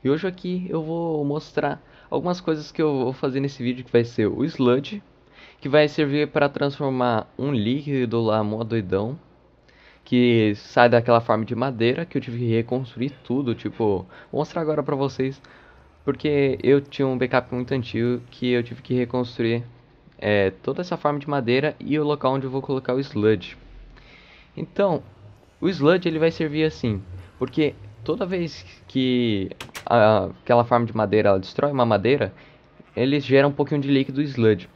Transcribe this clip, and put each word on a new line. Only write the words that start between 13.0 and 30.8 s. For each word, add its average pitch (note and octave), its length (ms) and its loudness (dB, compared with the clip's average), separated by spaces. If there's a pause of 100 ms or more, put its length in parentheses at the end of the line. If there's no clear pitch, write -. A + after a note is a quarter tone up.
tudo, B2 300 -2
tipo, G2+ 520 -2 (240)
vou - 100 -4
mostrar D#3 200 -4
agora D3+ 220 -2
pra C#3+ 120 -2
vocês, C3+ 460 -2 (640)
porque C#3 580 0
eu C#3 200 4
tinha C#3 260 -4
um C3 80 -2
backup B2 380 -2
muito B2 180 -6
antigo A#2+ 480 -2 (100)
que B2 200 -4
eu A#2+ 120 2
tive A#2+ 200 -10
que - 100 -6
reconstruir, A#2+ 720 -2 (540)
é, G2+ 320 2 (120)
toda C#3 200 -4
essa F3 160 -6
farm D3 180 0
de C#3+ 100 -8
madeira C#3+ 540 0
e D3 180 -2
o D3+ 60 0
local C#3+ 300 0
onde C3+ 100 -4
eu C3 60 -6
vou C3+ 100 -4
colocar C3 320 -4
o C3 80 0
Sludge. G#2+ 560 0 (1000)
Então, - 480 -2 (560)
o E3+ 120 0
Sludge, F3 360 4
ele D#3+ 120 -2
vai E3 120 2
servir D#3 340 -2
assim, A#2 380 -2 (360)
porque C#3 360 0 (300)
toda A#3+ 220 -2
vez F3+ 380 -6 (220)
que A#2+ 640 0 (360)
a, G#2+ 400 6 (160)
aquela A#2+ 200 4
farm A#2+ 220 2